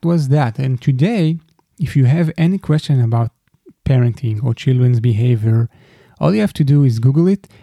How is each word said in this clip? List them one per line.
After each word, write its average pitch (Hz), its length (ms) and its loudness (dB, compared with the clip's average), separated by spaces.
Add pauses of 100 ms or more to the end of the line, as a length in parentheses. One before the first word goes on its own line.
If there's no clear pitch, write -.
was 165 240 0
that. 135 320 0
And 131 200 -2
today, 160 600 0 (380)
if - 180 -4
you 131 100 4
have 160 300 0
any 175 220 0
question 151 420 0
about 117 300 0 (540)
parenting 120 580 -2
or 120 120 -2
children's 123 460 0
behavior, 113 720 0 (500)
all 165 140 0
you 214 60 0
have 208 140 0
to 156 100 0
do 143 200 4
is 117 140 2
Google 135 300 2
it 196 180 -2 (160)